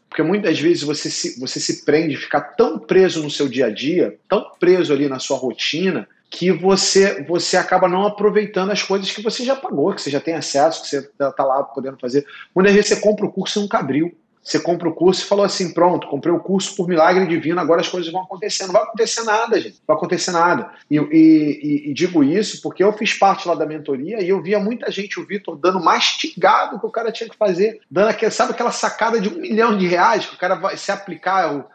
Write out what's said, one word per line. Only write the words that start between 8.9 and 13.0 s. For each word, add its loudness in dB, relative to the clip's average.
que -10
você -4
já 0
pagou, -2
que -10
você -6
já -2
tem -4
acesso, 0
que -14
você -4
tá, -2
tá -2
lá 0
podendo -10
fazer. -2
Muitas 6
vezes 4
você 2